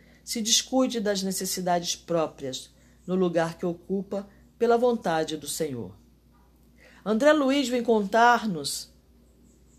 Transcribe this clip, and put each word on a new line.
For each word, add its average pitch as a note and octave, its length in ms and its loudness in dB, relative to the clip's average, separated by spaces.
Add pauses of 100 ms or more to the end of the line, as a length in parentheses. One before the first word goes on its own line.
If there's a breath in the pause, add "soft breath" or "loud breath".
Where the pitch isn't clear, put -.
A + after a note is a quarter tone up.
(260 soft breath)
se - 160 -6
descuide B3+ 580 0
das G3+ 240 -2
necessidades F3+ 720 -2
próprias, D3 800 -6 (340 soft breath)
no F3+ 80 -2
lugar E3+ 420 0
que - 80 -6
ocupa F#3+ 640 -6 (300 loud breath)
pela A#3 200 4
vontade F3 600 0
do C#3+ 100 -12
Senhor. A#2+ 480 -6 (1120 loud breath)
André A3+ 260 4
Luiz C#4 380 2
vem B3 140 -2
contar-nos A3 1080 2 (840)